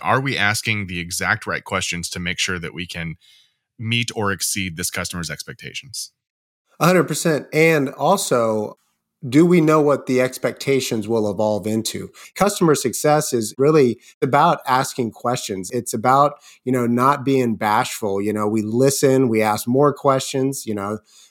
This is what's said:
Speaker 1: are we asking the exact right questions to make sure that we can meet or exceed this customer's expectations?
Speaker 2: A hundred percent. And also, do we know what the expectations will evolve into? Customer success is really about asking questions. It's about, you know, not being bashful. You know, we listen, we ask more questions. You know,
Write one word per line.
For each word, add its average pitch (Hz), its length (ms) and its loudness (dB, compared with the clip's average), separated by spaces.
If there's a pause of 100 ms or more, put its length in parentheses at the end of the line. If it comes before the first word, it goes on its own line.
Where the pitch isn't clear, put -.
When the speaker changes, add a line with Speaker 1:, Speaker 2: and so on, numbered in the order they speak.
Speaker 1:
are 117 160 2
we 131 180 -4
asking 104 480 -2
the 90 140 -8
exact 90 460 -4
right 85 180 -4
questions 90 460 -4
to 92 100 -10
make 87 180 -6
sure 92 220 -4
that 73 140 -10
we 87 120 -10
can 82 300 -10 (640)
meet 117 360 -2
or 104 160 0
exceed 92 460 -4
this 87 140 -6
customer's 87 400 -6
expectations? - 840 -14 (680)
Speaker 2:
A 151 60 2
hundred 175 220 4
percent. 151 440 -2
And 156 380 4
also, 123 840 0 (520)
do 147 160 6
we 175 160 6
know 156 200 4
what 139 260 2
the 127 140 2
expectations 127 880 -2
will 110 200 0
evolve 104 380 -2
into? 107 440 -4 (260)
Customer 185 400 2
success 151 560 0
is 117 260 -2
really 139 400 4 (240)
about 143 460 2
asking 127 420 0
questions. 110 640 -6
It's 120 200 -6
about, 135 420 2 (300)
you 127 60 -2
know, 123 160 0
not 127 380 2
being 127 320 0
bashful. 107 640 -2
You 104 100 -2
know, 107 140 -2
we 107 160 0
listen, 131 640 2
we 110 140 2
ask 107 240 -2
more 135 260 4
questions. 135 760 -2
You 107 100 -6
know, 101 240 -6 (300)